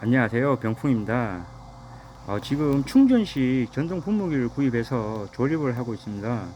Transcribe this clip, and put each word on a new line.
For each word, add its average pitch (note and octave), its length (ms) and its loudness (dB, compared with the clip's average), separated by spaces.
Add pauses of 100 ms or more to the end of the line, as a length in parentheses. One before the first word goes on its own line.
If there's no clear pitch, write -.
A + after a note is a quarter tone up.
안녕하세요, B2 540 2
병풍입니다. A2 880 -2 (800)
어, G2+ 160 -4
지금 C#3 420 0
충전식 D3 840 4
전동 E3+ 300 -4
분무기를 E3 480 0
구입해서 A2+ 800 -2
조립을 C3+ 480 0
하고 A#2 160 -4
있습니다. G#2 600 -6